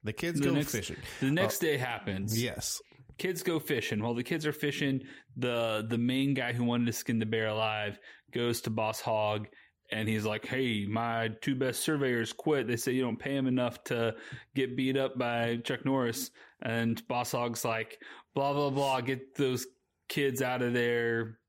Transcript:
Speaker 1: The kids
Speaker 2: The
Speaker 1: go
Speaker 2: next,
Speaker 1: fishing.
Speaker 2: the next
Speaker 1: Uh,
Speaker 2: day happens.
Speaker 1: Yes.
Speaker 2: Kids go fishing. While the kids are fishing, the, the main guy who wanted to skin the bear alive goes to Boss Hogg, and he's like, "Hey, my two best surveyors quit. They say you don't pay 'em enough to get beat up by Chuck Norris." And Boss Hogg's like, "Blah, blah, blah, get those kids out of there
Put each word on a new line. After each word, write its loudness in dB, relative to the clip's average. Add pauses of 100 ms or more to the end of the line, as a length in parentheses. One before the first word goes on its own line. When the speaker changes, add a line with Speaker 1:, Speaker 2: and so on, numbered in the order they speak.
Speaker 1:
The -2
kids -2
Speaker 2:
The 2
Speaker 1:
go 4
Speaker 2:
next, 2
Speaker 1:
fishing. -2 (240)
Speaker 2:
the 2
next 2
Speaker 1:
Uh, 2
Speaker 2:
day 2
happens. -2
Speaker 1:
Yes. -4 (380)
Speaker 2:
Kids -4
go 2
fishing. 0
While 0
the -2
kids -2
are 0
fishing, 0 (340)
the, 2
the 0
main 2
guy -2
who -2
wanted 2
to 0
skin -2
the 2
bear 0
alive -2 (340)
goes 0
to -2
Boss 0
Hogg, 0 (420)
and 0
he's 2
like, -2
"Hey, 0
my 0 (100)
two 0
best 0
surveyors 2
quit. 2
They 2
say 0
you 2
don't 0
pay -2
'em 2
enough 0
to 0 (400)
get 0
beat 2
up 0
by 0
Chuck -4
Norris." 0 (320)
And 0
Boss -2
Hogg's 0
like, -2 (360)
"Blah, 2
blah, 2
blah, 2
get -4
those 2 (440)
kids 2
out 0
of 2
there 2 (100)